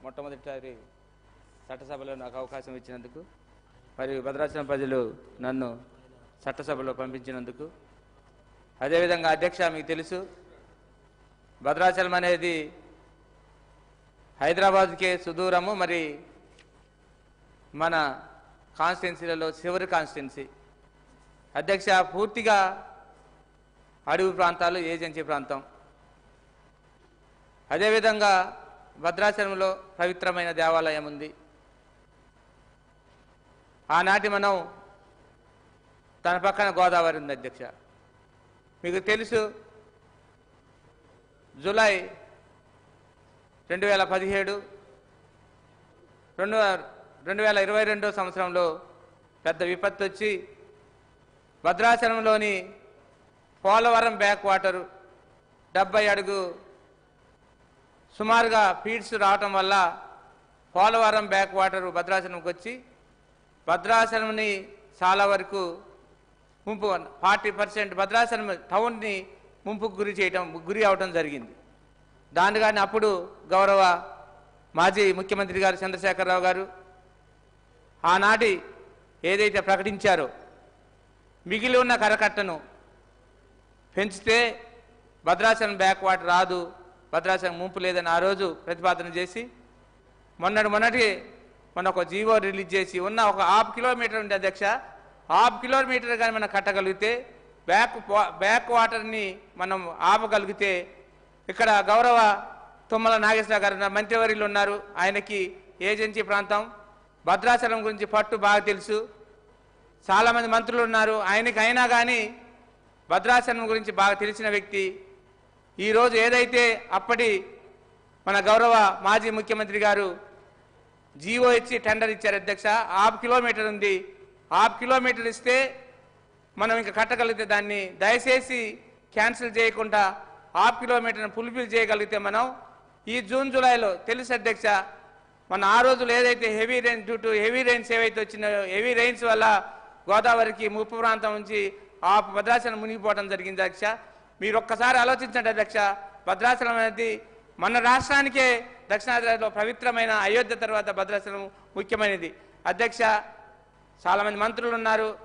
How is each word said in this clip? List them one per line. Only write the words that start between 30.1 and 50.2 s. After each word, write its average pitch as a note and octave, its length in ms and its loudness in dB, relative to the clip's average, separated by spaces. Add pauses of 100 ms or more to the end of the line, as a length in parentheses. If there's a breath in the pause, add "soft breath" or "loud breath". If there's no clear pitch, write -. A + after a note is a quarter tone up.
దేవాలయం D#3+ 520 0
ఉంది. D3 180 -12 (2500)
ఆనాటి F#3+ 460 2
మనం G3+ 180 2 (1700)
తన F3 100 0 (100)
పక్కన G3 240 0 (100)
గోదావరి E3+ 420 2
ఉంది C#3+ 160 -8
అధ్యక్ష. B2+ 260 -14 (1200)
మీకు F3 160 -4 (120)
తెలుసు A3 300 -2 (2250)
జూలై G3+ 380 2 (1800)
రెండు F#3 200 -4
వేల F#3+ 120 2 (100)
పదిహేడు, G3 420 -2 (1900)
రెండు, G#3 160 -2 (720)
రెండు G3+ 200 -4
వేల G#3 100 2 (100)
ఇరవై G#3+ 240 2
రెండో G#3 160 -2 (120)
సంవత్సరంలో F3+ 460 -2 (800)
పెద్ద D#3+ 260 -2
విపత్తు G3 360 -4
వచ్చి G#3 240 -4 (1300)